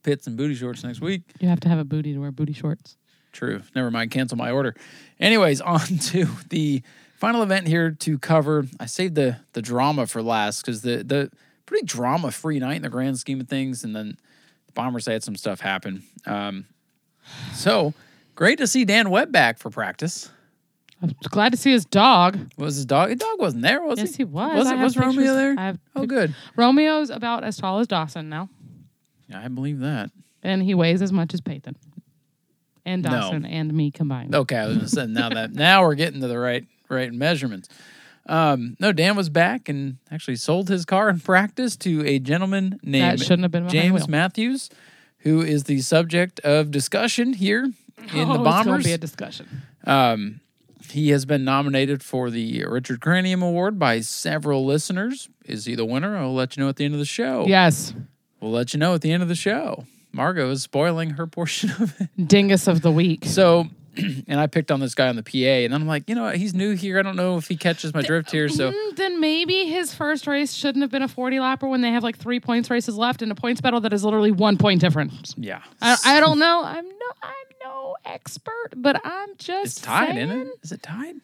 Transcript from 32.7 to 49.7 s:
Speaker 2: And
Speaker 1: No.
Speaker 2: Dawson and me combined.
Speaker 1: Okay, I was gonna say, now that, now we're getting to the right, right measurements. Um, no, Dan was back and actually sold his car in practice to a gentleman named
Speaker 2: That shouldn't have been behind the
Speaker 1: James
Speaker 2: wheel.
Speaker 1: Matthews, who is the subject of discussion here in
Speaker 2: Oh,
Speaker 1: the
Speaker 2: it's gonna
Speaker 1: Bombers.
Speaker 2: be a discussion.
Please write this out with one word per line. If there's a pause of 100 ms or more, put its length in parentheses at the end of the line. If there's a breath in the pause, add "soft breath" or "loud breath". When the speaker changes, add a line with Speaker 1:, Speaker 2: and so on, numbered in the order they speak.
Speaker 2:
And
Speaker 1:
No.
Speaker 2:
Dawson
and
me
combined.
Speaker 1:
Okay,
I
was
gonna
say,
now
that,
now
we're
getting
to
the
right, (240)
right
measurements. (580 loud breath)
Um,
no,
Dan
was
back
and (120)
actually
sold
his
car
in
practice
to
a
gentleman
named
Speaker 2:
That
shouldn't
have
been
behind
the
Speaker 1:
James
Speaker 2:
wheel.
Speaker 1:
Matthews, (480 soft breath)
who
is
the
subject
of
discussion
here
in (260)
Speaker 2:
Oh,
Speaker 1:
the
Speaker 2:
it's
gonna
Speaker 1:
Bombers.
Speaker 2:
be
a
discussion. (220 loud breath)